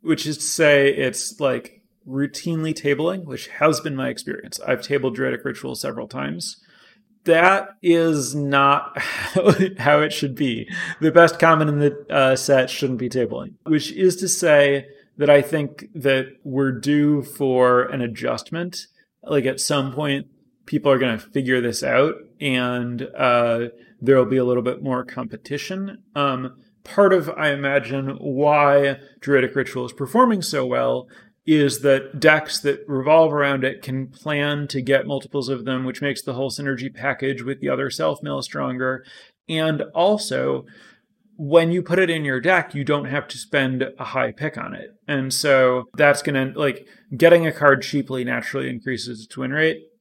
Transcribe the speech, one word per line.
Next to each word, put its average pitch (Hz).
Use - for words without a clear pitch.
which 156
is 151
to -
say 143
it's, 139
like, 127
routinely 156
tabling, 156
which 131
has -
been 143
my 131
experience. -
I've 131
tabled 131
Druidic 127
Ritual 127
several -
times. 143
That 175
is 165
not 139
<laughs> -
how, -
how 147
it 151
should 139
be. 113
The 156
best 165
common 156
in 147
the, 143
uh, 131
set 131
shouldn't 131
be 123
tabling, -
which 156
is 185
to 185
say 143
that 143
I 143
think 147
that 131
we're 135
due 147
for 127
an 131
adjustment. 123
Like, 143
at 127
some 135
point, 143
people 143
are 135
gonna 120
figure 127
this 120
out, 135
and, 123
uh, 120
there'll 127
be 131
a 127
little 123
bit 123
more 127
competition. 147
Um, 131
part 196
of, 165
I 151
imagine, 135
why 143
Druidic 131
Ritual 127
is 120
performing 220
so 147
well 123
is 143
that 135
decks 156
that 139
revolve 151
around 139
it 135
can 131
plan 147
to 131
get 131
multiples 139
of 127
them, 131
which 127
makes 139
the 135
whole 131
synergy 135
package 131
with 135
the 139
other 135
self 156
mill 139
stronger. 131
And 160
also, 139
when 165
you 180
put 175
it 185
in 160
your 135
deck, 180
you 143
don't 147
have 139
to -
spend 131
a 131
high 127
pick -
on 127
it. -
And 131
so 131
that's 143
gonna, 135
like, 147
getting 165
a 151
card 139
cheaply 131
naturally 123
increases 120
its -
win 131
rate. 160